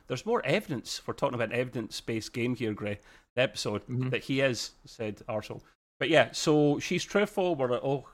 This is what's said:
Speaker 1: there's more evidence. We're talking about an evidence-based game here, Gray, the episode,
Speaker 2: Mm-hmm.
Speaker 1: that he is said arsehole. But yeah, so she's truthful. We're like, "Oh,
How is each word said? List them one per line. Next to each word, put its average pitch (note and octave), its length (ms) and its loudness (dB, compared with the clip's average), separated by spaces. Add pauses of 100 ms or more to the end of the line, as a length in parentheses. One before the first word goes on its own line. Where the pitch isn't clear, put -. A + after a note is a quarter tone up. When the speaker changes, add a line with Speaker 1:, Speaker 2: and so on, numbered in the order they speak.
Speaker 1:
there's - 200 -6
more A#3 180 0
evidence. D3+ 600 -2
We're A#2 80 -4
talking C3 200 -2
about A2+ 180 -2
an A#2+ 60 0
evidence-based A#2+ 760 -6
game B2 220 0
here, A#2+ 200 -2
Gray, G2+ 260 -6 (340)
the B2 80 4
episode, G#2+ 440 -2
Speaker 2:
Mm-hmm. B2+ 240 -2
Speaker 1:
that A#2+ 140 -2
he C3+ 160 0
is C3 320 0 (120)
said G#2+ 440 -8
arsehole. A2 340 -6 (360)
But C#3 120 0
yeah, C3+ 220 8
so D3+ 460 4
she's D#3+ 260 -2
truthful. G3 520 2
We're B2+ 160 0
like, A#2+ 120 0
"Oh, C3+ 300 -2